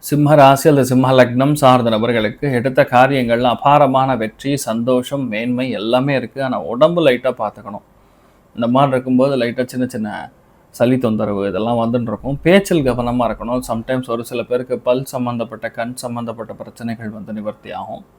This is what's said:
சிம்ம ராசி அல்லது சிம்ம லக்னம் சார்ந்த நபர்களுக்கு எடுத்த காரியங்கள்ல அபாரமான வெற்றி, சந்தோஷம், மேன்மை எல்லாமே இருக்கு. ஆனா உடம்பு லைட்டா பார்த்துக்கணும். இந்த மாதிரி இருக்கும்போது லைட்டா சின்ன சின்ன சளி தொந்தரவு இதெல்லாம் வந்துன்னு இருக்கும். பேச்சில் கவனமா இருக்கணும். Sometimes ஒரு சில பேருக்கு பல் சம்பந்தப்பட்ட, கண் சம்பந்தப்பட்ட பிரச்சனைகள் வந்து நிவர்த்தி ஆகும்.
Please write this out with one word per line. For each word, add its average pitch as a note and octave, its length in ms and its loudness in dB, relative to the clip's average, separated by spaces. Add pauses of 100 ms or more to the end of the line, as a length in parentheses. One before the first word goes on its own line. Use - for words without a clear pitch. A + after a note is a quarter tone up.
சிம்ம D3 320 2
ராசி C3+ 300 6
அல்லது C3+ 200 4
சிம்ம C3 280 2
லக்னம் B2+ 420 4
சார்ந்த B2+ 340 4
நபர்களுக்கு A2+ 520 -2 (120)
எடுத்த B2+ 240 0 (120)
காரியங்கள்ல B2 640 4
அபாரமான C3+ 680 4
வெற்றி, A2 300 -6 (140)
சந்தோஷம், B2 680 -2
மேன்மை B2 340 -4 (140)
எல்லாமே B2+ 400 0
இருக்கு. A#2 260 -10
ஆனா B2 120 -4 (140)
உடம்பு D#3+ 340 2
லைட்டா B2+ 260 2 (100)
பார்த்துக்கணும். G#2 420 -10 (720)
இந்த A#2 180 -4
மாதிரி C#3 200 4
இருக்கும்போது B2+ 480 2
லைட்டா A#2 220 -2 (100)
சின்ன B2+ 200 -4
சின்ன G#2+ 220 -6 (600)
சளி B2 280 2
தொந்தரவு G#2+ 460 -2
இதெல்லாம் A2 320 -2
வந்துன்னு A#2 300 -2
இருக்கும். C3 340 -6
பேச்சில் F#3 420 2
கவனமா A#2+ 420 -2
இருக்கணும். A#2 380 -4
Sometimes B2+ 480 -4
ஒரு A#2 140 -6
சில A#2+ 200 -6
பேருக்கு B2+ 280 -4 (100)
பல் B2+ 160 0 (100)
சம்பந்தப்பட்ட, A#2 640 -6
கண் A#2+ 160 -8 (100)
சம்பந்தப்பட்ட A#2 580 -10
பிரச்சனைகள் A2+ 560 -10
வந்து G#2+ 200 -12
நிவர்த்தி G#2 340 -10 (100)
ஆகும். G#2+ 220 -14 (160)